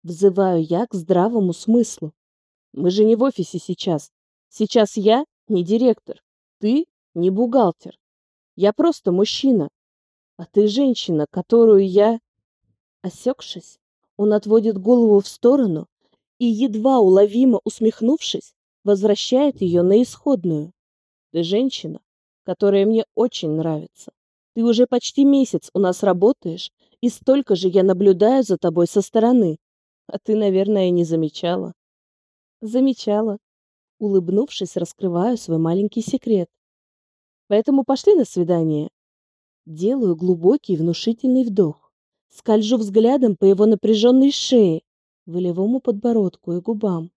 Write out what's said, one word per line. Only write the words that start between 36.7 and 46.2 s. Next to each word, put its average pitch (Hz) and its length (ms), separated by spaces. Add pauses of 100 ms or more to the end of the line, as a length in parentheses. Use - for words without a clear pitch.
«Поэтому 247 360
пошли 392 300
на 277 100
свидание». 165 680 (760)
Делаю 185 480
глубокий 180 640
внушительный 233 680
вдох. 190 460 (380)
Скольжу 220 480
взглядом 220 600
по - 80
его 196 200
напряженной 226 680
шее, 196 520 (420)
волевому 180 560
подбородку 208 720